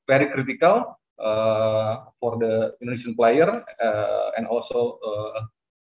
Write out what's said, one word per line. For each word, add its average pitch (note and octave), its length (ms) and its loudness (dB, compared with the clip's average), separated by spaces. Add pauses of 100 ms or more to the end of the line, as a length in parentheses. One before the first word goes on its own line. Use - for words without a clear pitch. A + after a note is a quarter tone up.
very C#3 200 4
critical, C3+ 680 0 (220)
uh, A2 760 0 (240)
for A#2 160 -2
the A2 440 0
Indonesian A#2+ 340 -8
player, D3+ 460 4 (220)
uh, G#2 540 -2
and A2+ 100 -4
also, A#2+ 580 -2
uh, G#2+ 360 -6 (540)